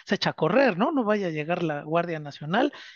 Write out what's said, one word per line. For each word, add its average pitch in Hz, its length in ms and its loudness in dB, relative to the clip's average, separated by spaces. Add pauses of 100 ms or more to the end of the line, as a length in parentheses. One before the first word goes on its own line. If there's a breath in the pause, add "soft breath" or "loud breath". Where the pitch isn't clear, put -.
se 202 120 0
echa - 140 0
a - 40 -2
correr, 208 420 4
¿no? 254 160 2
No 269 100 0
vaya 202 260 0
a - 20 -2
llegar 156 320 -2
la 151 200 -2
Guardia 165 380 -2
Nacional 160 540 -2 (220 loud breath)